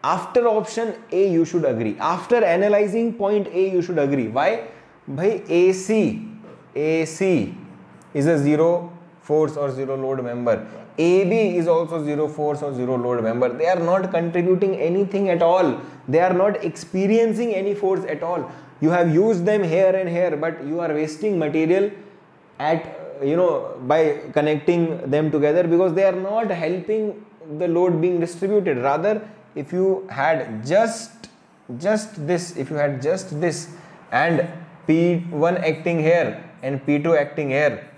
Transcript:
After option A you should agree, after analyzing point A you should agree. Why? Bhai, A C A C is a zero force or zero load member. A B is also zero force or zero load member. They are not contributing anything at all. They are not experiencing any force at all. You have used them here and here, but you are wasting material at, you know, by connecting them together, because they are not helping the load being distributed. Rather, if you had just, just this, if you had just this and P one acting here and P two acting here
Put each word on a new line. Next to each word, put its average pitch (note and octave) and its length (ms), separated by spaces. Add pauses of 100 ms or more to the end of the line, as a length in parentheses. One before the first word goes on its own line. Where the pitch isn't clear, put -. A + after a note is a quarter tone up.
After F#3 460
option G#3+ 460 (180)
A F#3+ 180
you E3 140
should D#3+ 220
agree, A2+ 320
after F3+ 440
analyzing G#3 680
point G3+ 360
A F#3+ 220
you F3+ 120
should F3 160
agree. C#3 300
Why? C#3 400 (380)
Bhai, F3+ 400
A F3+ 260
C G#3+ 540 (480)
A D#3+ 300
C D#3+ 500 (600)
is C#3+ 120
a E3 120
zero E3 540 (280)
force D3 360
or C#3+ 140
zero C3+ 260
load C3 280
member. A#2+ 420 (320)
A F3+ 260
B F#3 320
is E3+ 120
also E3 360
zero D3+ 240
force D3 340
or C#3 120
zero B2 220
load A#2+ 260
member. A#2+ 260
They C#3 180
are F3+ 120
not F3+ 320
contributing F3+ 680
anything F#3+ 540
at E3+ 120
all. E3+ 380 (280)
They D3 120
are F3+ 120
not F#3+ 320
experiencing A3 920
any G3 200
force F#3+ 300
at D3+ 180
all. E3 280 (300)
You D#3+ 100
have E3+ 240
used F#3 300
them G#3 180
here F#3 280
and F#3+ 180
here, E3+ 280
but D#3 280
you D#3+ 160
are E3 120
wasting D#3 460
material D#3+ 520 (680)
at, D3+ 640
you C#3+ 140
know, D#3+ 500
by D3+ 340 (120)
connecting D3+ 800
them D3+ 200
together, D3+ 340
because E3+ 300
they F#3+ 100
are F#3+ 80
not G3 380
helping F#3 760 (340)
the F3 100
load E3+ 320
being F3 200
distributed. F3+ 580
Rather, D#3+ 480 (280)
if D3 180
you F#3+ 380
had B2+ 560
just, G#3+ 640 (500)
just F#3+ 480
this, F3 300
if C3+ 140
you D3+ 60
had C#3+ 240
just D#3 400
this E3 300 (420)
and D3 360 (380)
P E3+ 320 (120)
one E3+ 280
acting D#3+ 420
here D#3 420 (200)
and C3+ 220
P D3 140
two E3 180
acting C#3+ 340
here C#3 360 (120)